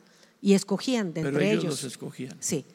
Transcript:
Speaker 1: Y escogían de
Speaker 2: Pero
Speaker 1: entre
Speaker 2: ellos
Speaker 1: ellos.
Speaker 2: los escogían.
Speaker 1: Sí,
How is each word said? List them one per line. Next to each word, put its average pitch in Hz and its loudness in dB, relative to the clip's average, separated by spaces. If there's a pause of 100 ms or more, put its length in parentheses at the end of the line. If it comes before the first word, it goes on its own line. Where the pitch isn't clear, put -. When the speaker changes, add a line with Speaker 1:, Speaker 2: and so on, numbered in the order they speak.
(400)
Speaker 1:
Y 196 6
escogían 196 0
de 165 -4
Speaker 2:
Pero 143 0
Speaker 1:
entre 160 2
Speaker 2:
ellos 220 2
Speaker 1:
ellos. 135 -4
Speaker 2:
los 127 -8
escogían. - -12
Speaker 1:
Sí, 139 -4 (100)